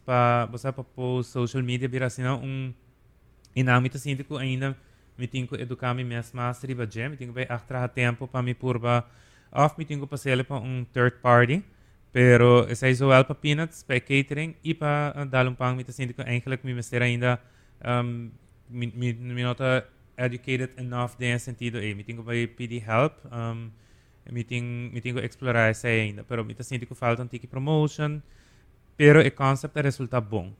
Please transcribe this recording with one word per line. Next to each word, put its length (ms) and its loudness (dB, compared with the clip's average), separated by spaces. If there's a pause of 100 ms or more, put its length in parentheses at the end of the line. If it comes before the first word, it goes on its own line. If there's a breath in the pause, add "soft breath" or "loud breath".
para, 420 2
você 240 -8
para 140 -12
post 480 -6
social 300 -2
media, 260 -4
vira 180 -2
assim, 160 -6
não, 220 -2
um, 300 -8 (840)
e 60 2
não, 180 6
mita 180 -2
sinti 240 -6
ko 140 -10
ainda, 400 -4 (400 soft breath)
me 100 -8
tenho 200 -6
que 80 -10
educar 400 -6
me 100 -6
mesmo 320 -8
mais, 260 -6
riba, 280 -6
já, 180 -8
me 80 -12
tenho 160 -14
que 20 -18
vai 140 -4
atrás 440 -6
tempo 360 -2
para 140 -4
me 100 -2
purba, 540 0 (440 soft breath)
off, 280 2
me 80 -8
tenho 140 -8
que 60 -8
passar 240 -6
ele 140 2
para 120 -8
um 360 -6
third 300 4
party, 420 6 (480 soft breath)
pero 560 10
essa 180 -2
é 60 4
o 320 6
para 100 -4
peanuts, 480 -2
para 160 -2
catering 640 -2
e 120 -2
para, 480 -2
uh, 20 -6
dar 240 2
um 60 -4
pão, 200 -2
mita 160 -8
sinti 220 -8
ko, 80 -12
eigenlijk, 460 -4
me 80 -6
mestre 280 -4
ainda, 380 0 (420 soft breath)
um, 480 -4 (380)
mi, 260 -8
mi, 200 -4
mi 280 -8
nota 460 -2 (280)
educated 640 -4
enough 400 -6
nesse 280 -2
sentido, 320 -8
eh, 160 -6
me 100 -12
tenho 200 -12
que 240 -2
pedir 400 -10
help, 260 2 (180)
um, 380 -8 (600 soft breath)
me 140 -8
tenho, 480 -8
me 80 -8
tenho 160 -6
que 100 -4
explorar 440 0
isso 160 -4
aí 140 2
ainda, 240 -6
pero 200 -6
me 100 -12
tá 80 -14
sentindo 260 -8
que 60 -14
falta 280 0
um 40 -6
tique 200 -12
promotion, 760 0 (760 soft breath)
pero 240 10
o 120 6
conceito 480 -2
resulta 400 -2
bom. 400 -6